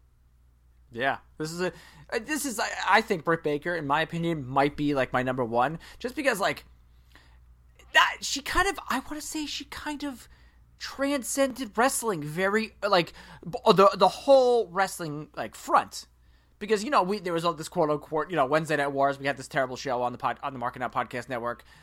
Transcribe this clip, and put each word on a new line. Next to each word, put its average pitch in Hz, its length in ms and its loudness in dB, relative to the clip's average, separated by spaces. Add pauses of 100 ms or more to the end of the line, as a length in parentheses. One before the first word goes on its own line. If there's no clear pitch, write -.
(920)
Yeah. 120 260 -2 (200)
This 160 140 -6
is 175 100 -8
a, 180 100 -2 (400)
uh, 240 100 -2
this 294 220 -4
is, 226 160 -6
I, 208 80 -2 (180)
I 202 140 6
think 196 240 -4
Britt 165 180 0
Baker, 151 320 -2
in 156 120 -6
my 147 160 2
opinion, 165 440 -4
might 143 300 2
be, 147 180 0
like, 127 180 0
my 127 100 2
number 127 220 0
one. 123 340 0 (200)
Just 247 180 -8
because, 262 240 0
like, 160 240 -2 (1300)
that, - 260 4
she - 220 -6
kind 370 260 0
of, 349 100 -4 (120)
I 254 100 -2
wanna 302 200 -10
say 311 260 -6
she - 180 -10
kind 294 400 -10
of 277 240 -10 (500)
transcended 269 1000 -2
wrestling 226 460 2
very, 190 520 0 (140)
like, 185 240 2 (360)
b-, 156 180 -8
the, 196 280 8
the 190 140 6
whole 247 600 6
wrestling, 170 680 -4
like, 117 180 -8
front. - 520 0 (520)
Because, 208 240 0
you 277 80 -4
know, 226 120 4
we, 196 160 0
there 175 160 -4
was 165 100 -2
all 170 80 2
this 156 160 -8
quote 156 220 2
unquote, 151 400 -2
you 175 60 -2
know, 135 100 4
Wednesday 156 300 2
Night 143 120 0
Wars. 139 300 2
We 139 80 -4
had 135 100 0
this 131 120 -12
terrible 131 280 -2
show 123 260 -2
on 123 100 -2
the 117 60 -12
pod, 120 240 -4
on 139 120 -6
the 123 40 -10
Marking 123 240 -6
Out 117 100 -6
Podcast 123 360 -6
Network, 120 340 -6 (200)